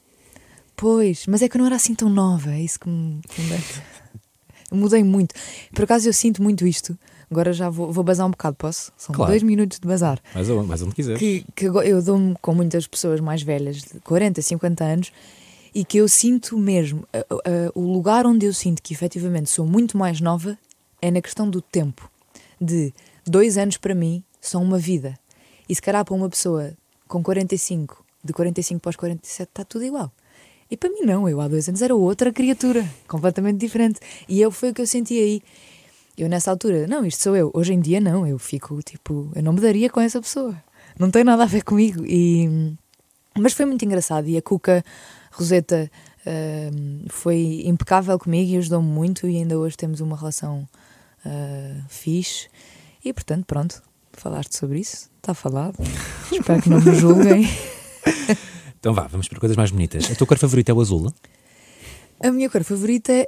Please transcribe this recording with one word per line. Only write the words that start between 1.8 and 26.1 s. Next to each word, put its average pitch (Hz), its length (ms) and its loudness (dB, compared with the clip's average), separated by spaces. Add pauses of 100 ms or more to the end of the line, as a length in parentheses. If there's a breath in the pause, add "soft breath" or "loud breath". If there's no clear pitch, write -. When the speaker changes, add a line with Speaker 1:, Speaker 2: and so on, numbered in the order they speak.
Speaker 1:
tão 220 120 2
nova, 180 440 2
é 151 80 -4
isso 165 180 -6
que - 100 -10
me, 160 400 -4
que - 120 -12
me 165 80 -6
deixa. 160 340 -8 (880 soft breath)
Eu 185 60 -2
mudei 208 260 4
muito. 190 320 2 (400 loud breath)
Por - 100 0
acaso 226 240 4
eu 214 40 4
sinto 208 300 0
muito 202 240 2
isto. 175 300 -2 (340 soft breath)
Agora 170 220 2
já 175 180 -2
vou, 165 220 -6
vou 180 120 0
bazar 185 220 2
um 185 40 2
bocado, 156 260 -4
posso? - 400 -8
São - 180 -12
Speaker 2:
Claro. 143 180 2
Speaker 1:
dois 214 100 4
minutos 208 380 2
de 175 80 -8
bazar. 170 320 0 (140)
Speaker 2:
Mas 92 140 -2
onde, 104 200 0
mas 82 140 -4
onde 87 120 -6
quiseres. 120 240 -4
Speaker 1:
Que, 202 260 -2 (120)
que 190 100 -2
agora 185 220 2
eu 185 120 4
dou-me 190 400 2
com 165 140 -2
muitas 170 320 0
pessoas 160 340 -2
mais 156 220 -4
velhas, 143 360 -4
de - 220 -18
quarenta, 180 420 0
cinquenta 170 420 -2
anos, 165 260 0 (640 loud breath)
e 202 100 -2
que 208 140 0
eu 214 100 8
sinto 233 480 2
mesmo, 175 560 0
a, - 60 -4
a, - 60 -4 (500)
o 180 60 -4 (120)
lugar 220 340 2
onde 226 200 4
eu 202 60 2
sinto 170 300 -2
que - 120 -14
efetivamente 170 560 -4
sou 160 160 -2
muito 220 320 2
mais 175 220 -2
nova 170 360 -2 (460)
é 175 80 0
na 175 100 0
questão 208 300 -6
do 180 100 -4
tempo. - 480 -4 (520 soft breath)
De 165 320 -2 (340 soft breath)
dois 196 320 4
anos 202 180 -2
para 190 180 -4
mim 170 280 -2 (180)
são 180 220 -4
uma 185 160 2
vida. 151 400 -4 (500 soft breath)
E 185 60 -4
se - 80 -6
calhar 202 220 0
para 196 100 -6